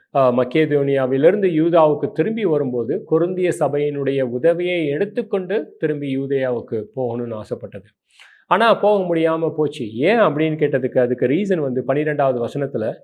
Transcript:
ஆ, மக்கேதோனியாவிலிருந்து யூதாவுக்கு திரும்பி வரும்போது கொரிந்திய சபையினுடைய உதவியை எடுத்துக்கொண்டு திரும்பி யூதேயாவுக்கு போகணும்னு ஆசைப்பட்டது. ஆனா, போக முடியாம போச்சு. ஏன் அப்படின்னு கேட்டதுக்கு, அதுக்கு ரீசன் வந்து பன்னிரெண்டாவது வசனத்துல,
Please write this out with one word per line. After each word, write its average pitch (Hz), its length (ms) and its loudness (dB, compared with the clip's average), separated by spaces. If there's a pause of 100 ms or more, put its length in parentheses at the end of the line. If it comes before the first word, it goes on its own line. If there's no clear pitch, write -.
(140)
ஆ, 131 180 4
மக்கேதோனியாவிலிருந்து 139 1120 2
யூதாவுக்கு 156 680 4
திரும்பி 220 320 -2
வரும்போது 143 680 -2
கொரிந்திய 175 480 2
சபையினுடைய 143 640 -2
உதவியை 165 680 0
எடுத்துக்கொண்டு 196 880 -4
திரும்பி 143 400 -2
யூதேயாவுக்கு 131 680 -2 (120)
போகணும்னு 120 380 -4
ஆசைப்பட்டது. 104 500 -10 (600)
ஆனா, 214 280 2
போக 196 400 0
முடியாம 160 420 -2
போச்சு. 139 380 -6
ஏன் 170 240 2
அப்படின்னு 156 380 2
கேட்டதுக்கு, 131 420 0
அதுக்கு 123 280 2
ரீசன் 180 320 0
வந்து 131 260 -4
பன்னிரெண்டாவது 143 600 0
வசனத்துல, 139 580 -4